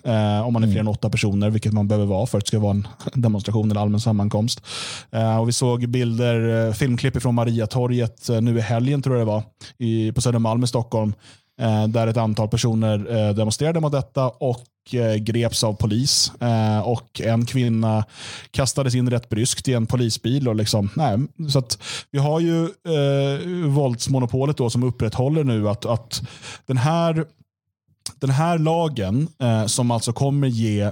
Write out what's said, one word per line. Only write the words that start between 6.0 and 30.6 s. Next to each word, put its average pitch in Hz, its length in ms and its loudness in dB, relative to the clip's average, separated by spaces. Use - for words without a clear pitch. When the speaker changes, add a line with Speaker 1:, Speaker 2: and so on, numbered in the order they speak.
Speaker 1:
eh, 113 60 -2
filmklipp 127 440 0
ifrån 123 180 0
Mariatorget, 120 920 0
eh, 113 120 2
nu 117 180 2
i - 20 2
helgen 123 420 0
tror 127 140 0
jag 117 100 2
det 107 60 0
var, 107 100 0
i, 113 340 0
på 123 80 -2
Södermalm 117 440 2
i - 20 0
Stockholm, 113 460 0
eh, 110 280 2
där 113 180 2
ett 113 100 0
antal 110 320 0
personer, 110 680 0
eh, 101 60 0
demonstrerade 143 460 0
mot 147 120 0
detta 131 360 -2
och, 123 360 -4
eh, 117 220 0
greps 113 480 0
av 110 100 0
polis. 113 680 0
Eh, 110 400 2
och 113 400 -4
en 113 260 0
kvinna 113 580 0
kastades 131 440 0
in 123 160 2
rätt 120 180 -2
bryskt - 400 -2
i 131 60 2
en 113 120 0
polisbil 123 640 0
och 110 80 0
liksom, 104 400 0
nej, 127 220 0
så 139 80 2
att - 200 -4
vi 143 80 -2
har 151 220 2
ju, 165 240 2
eh, 147 1040 -2
våldsmonopolet 135 880 0
då 120 140 0
som 120 120 0
upprätthåller 127 600 0
nu 110 240 2
att, - 180 -4
att - 360 -4
den 127 100 -2
här, 160 480 0
den 135 120 -2
här 165 280 2
lagen, 151 720 0
eh, 113 240 2
som 120 240 0
alltså 117 220 0
kommer 139 360 0
ge, 110 440 0